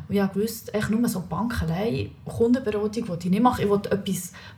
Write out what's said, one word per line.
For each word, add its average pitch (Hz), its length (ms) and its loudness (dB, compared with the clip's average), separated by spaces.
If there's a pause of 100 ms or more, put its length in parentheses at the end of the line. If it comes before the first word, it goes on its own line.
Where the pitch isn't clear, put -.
Und 196 60 -2
ich 202 60 4
habe 196 120 2
gewusst, 220 420 -4
echt 214 160 0
nur 233 180 2
so 180 120 -2
Bank 196 420 -2
allein, 165 480 -2 (140)
Kundenberatung 214 840 2
will 170 140 -4
ich 185 80 -4
nicht 208 120 4
machen. 247 220 4
Ich 202 60 2
will 202 100 4 (100)
etwas 196 420 -2 (260)